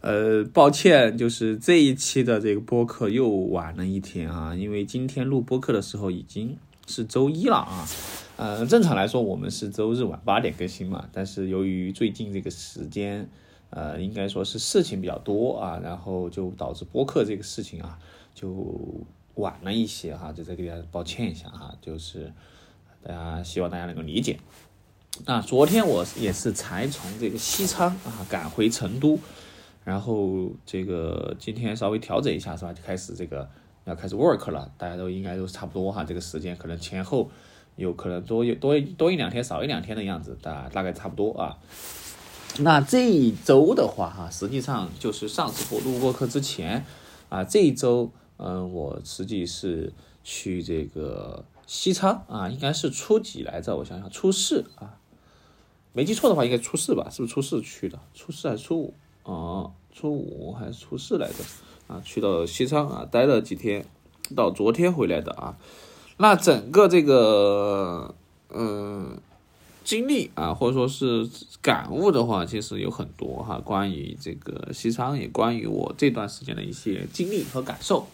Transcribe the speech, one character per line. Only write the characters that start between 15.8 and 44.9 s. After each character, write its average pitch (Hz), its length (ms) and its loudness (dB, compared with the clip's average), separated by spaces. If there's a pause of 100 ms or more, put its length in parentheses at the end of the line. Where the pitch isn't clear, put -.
然 85 120 -8
后 90 320 -6
就 92 300 -6
导 65 160 -6
致 - 120 -12
播 135 200 0
客 135 180 2
这 101 140 -2
个 98 60 -10
事 - 180 -10
情 87 220 -12
啊， 82 160 -12 (340)
就 - 720 -8 (300)
晚 98 260 -6
了 92 100 -4
一 113 140 2
些 82 300 -8
哈， 82 160 -12
就 82 120 -10
再 87 120 -10
给 87 120 -6
大 85 80 -8
家 82 60 -10 (100)
抱 87 120 -6
歉 104 260 -4
一 80 60 -6
下 - 140 -16
哈， - 300 -16
就 80 200 -10
是 80 340 -14 (720)
大 87 80 -10
家， 85 300 -8
希 - 160 -6
望 87 100 0
大 90 80 -6
家 87 80 -8
能 87 80 -8
够 85 80 -8
理 78 200 -2
解。 - 180 -4 (840)
那 120 160 0
昨 127 240 4
天 208 200 4
我 95 200 2 (120)
也 104 140 0
是 104 220 -2
才 95 340 -6
从 143 220 -8 (100)
这 233 100 -2
个 - 80 -6
西 - 300 -2
昌 180 220 2 (160)
啊 110 240 -8
赶 85 200 -4
回 113 200 2
成 110 280 -4
都， 151 220 4 (640)
然 95 160 -2
后 98 500 -2 (160)
这 92 200 -6
个 85 520 -4
今 - 160 -8
天 113 220 -4
稍 104 140 0
微 110 100 0
调 - 220 -2
整 120 120 0
一 - 60 -2
下 82 160 -8
是 85 80 -10
吧， 85 80 -8
就 85 100 -14
开 95 140 -6
始 92 180 -10
这 87 120 -8
个 69 240 -10 (340)
要 87 100 -8
开 80 140 -10
始 92 80 -6
work 127 360 2
了， 71 260 -8
大 90 100 -8
家 87 80 -8
都 92 140 -6
应 92 120 -6
该 90 140 -6
都 92 100 -6
差 92 200 -10
不 - 80 -12
多 95 180 -2
哈， 95 140 -4
这 87 80 -6
个 87 80 -2
时 80 180 -6
间 87 160 -4
可 85 140 -12
能 82 100 -6
前 92 240 -6
后 135 260 2 (460)
有 90 160 -2
可 87 160 -6
能 90 160 -4
多 117 220 2
一， 117 100 2
多 147 220 4
一， - 20 6
多 156 320 2
一 185 60 2
两 104 120 0
天 117 140 -2
少 80 180 -4
一 135 60 -2
两 117 140 -2
天 110 160 -8
的 104 80 -4
样 85 180 -4
子， - 180 -12
大， 69 300 -10
大 98 100 -4
概 90 120 -2
差 - 160 -8
不 - 80 -10
多 107 160 2
啊。 73 240 -4 (1000)
那 151 200 8
这 247 320 6
一 127 320 6
周 156 320 10
的 - 100 6
话 90 240 -2
哈， 85 220 -10
实 - 160 -6
际 127 140 -2
上 110 360 -4